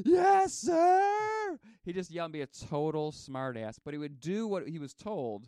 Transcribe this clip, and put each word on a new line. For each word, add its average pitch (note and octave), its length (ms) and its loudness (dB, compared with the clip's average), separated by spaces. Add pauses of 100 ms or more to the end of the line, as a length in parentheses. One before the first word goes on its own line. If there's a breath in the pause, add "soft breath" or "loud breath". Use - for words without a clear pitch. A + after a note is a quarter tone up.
Yes, F#4 480 6
sir! G4 1040 2 (240 loud breath)
He'd F3 120 -8
just F3+ 160 -6
yell E3+ 140 -6
and D#3+ 80 -10
be D3+ 80 -6
a C#3 60 -6
total D3+ 640 -4
smart C3 460 -8
ass, A2 260 -8
but D3 100 -10
he D3+ 40 -8
would D3 220 -8
do F#3+ 280 -4
what G3 200 -4
he D#3+ 120 -8
was C#3+ 140 -10
told B2 540 -8